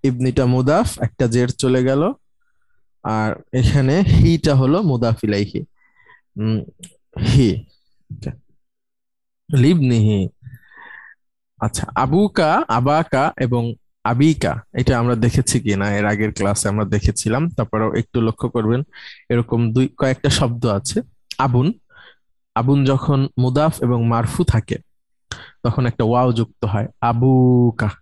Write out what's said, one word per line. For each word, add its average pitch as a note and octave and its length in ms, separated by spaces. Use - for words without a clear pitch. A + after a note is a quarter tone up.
ইবনিটা B2+ 440
মুদাফ, C3 540
একটা B2 260
জের A#2+ 220
চলে B2+ 360
গেল। C#3+ 280
আর G#2+ 320
এখানে C3 480
হিটা E3 540
হলো C3+ 280
মুদাফ A#2+ 420
ইলাইহি। G#2 400
উম, G#2+ 280
হি। A2+ 440
লিবনিহি। A#2+ 760
আচ্ছা, - 340
আবুকা, F3 760
আবাকা C#3+ 680
এবং A#2+ 380
আবিকা, A#2+ 580
এটা B2 260
আমরা A#2+ 180
দেখেছি A#2+ 440
কি G2+ 160
না? G2+ 200
এর G#2 100
আগের G#2 260
ক্লাসে G2+ 360
আমরা G#2 160
দেখেছিলাম। A2 680
তারপরেও A2 440
একটু A#2 260
লক্ষ্য A2+ 280
করবেন, A#2 340
এরকম A#2 420
দুই, B2+ 160
কয়েকটা C3+ 400
শব্দ B2 380
আছে। A2 360
আবুন, C3 340
আবুন C3+ 300
যখন C3+ 440
মুদাফ B2+ 440
এবং A#2+ 240
মারফু A#2 380
থাকে, - 340
তখন A#2+ 240
একটা A2+ 180
ওয়াও B2 280
যুক্ত A2+ 320
হয়, G#2 240
আবুকা। A#2+ 880